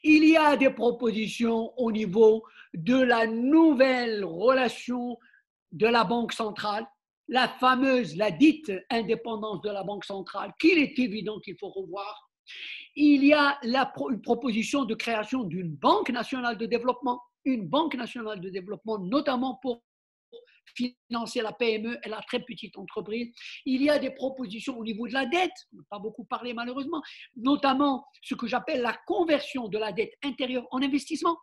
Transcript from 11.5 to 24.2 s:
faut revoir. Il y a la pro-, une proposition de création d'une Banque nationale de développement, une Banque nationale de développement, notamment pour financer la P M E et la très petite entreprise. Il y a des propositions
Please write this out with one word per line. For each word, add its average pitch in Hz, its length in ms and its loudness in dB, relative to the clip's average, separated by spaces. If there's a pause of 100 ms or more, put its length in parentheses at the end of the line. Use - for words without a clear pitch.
faut 196 120 -12
revoir. 196 600 -12 (640)
Il 285 300 6
y 285 80 8
a 285 300 4
la 254 240 0
pro-, 269 240 -8
une 220 120 -4
proposition 233 600 -2
de 220 100 -4
création 226 480 -4
d'une 170 320 -6
Banque 330 360 2
nationale 240 460 -4
de 226 100 -4
développement, 240 540 -2 (240)
une 240 220 -2
Banque 277 300 0
nationale 220 440 -8
de 190 100 -10
développement, 196 480 -8
notamment 254 640 -2
pour 240 220 -6 (960)
financer 240 640 -6
la 220 120 -4
P 226 220 0
M 214 120 -4
E 233 180 -6
et - 40 -10
la 214 140 -8
très 247 180 -6
petite 220 380 -16
entreprise. 214 540 -8 (320)
Il 262 180 0
y 294 80 4
a 294 80 4
des 254 120 -2
propositions 247 680 -8